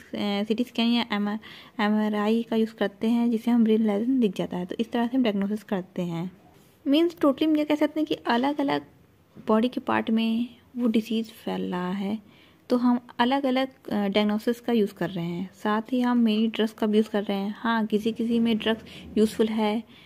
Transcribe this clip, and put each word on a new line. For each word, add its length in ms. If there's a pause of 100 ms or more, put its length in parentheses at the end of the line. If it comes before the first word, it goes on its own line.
(440)
सीटी 200
स्कैन 240
या 240
एमआर, 280 (400)
एमआरआई 640
का 120
यूज़ 180
करते 340
हैं 240
जिससे 200
हम 120
ब्रेन 240
लेजन 320
दिख 160
जाता 220
है, 80
तो 140
इस 120
तरह 160
से 100
हम 60
डायग्नोसिस 400
करते 380
हैं। 300 (560)
मीन्स 280
totally 280
हम 140
ये 60
कह 120
सकते 240
हैं 80
कि 80
अलग-अलग 680 (640)
बॉडी 200
के 120
पार्ट 300
में 380 (300)
वो 100
डिसीज 440
फैल 300
रहा 300
है, 280 (500)
तो 80
हम 220 (200)
अलग-अलग, 480 (220)
अ, 180
डायग्नोसिस 520
का 140
यूज़ 200
कर 160
रहे 160
हैं। 240 (140)
साथ 180 (100)
ही 100
हम 160
मेनी 300
ड्रग्स 260
का 140
भी 100
यूज़ 120
कर 140
रहे 140
हैं। 200
हाँ, 280
किसी 260
किसी 280
में 180
ड्रग्स 240 (360)
यूज़फुल 300
है, 360 (220)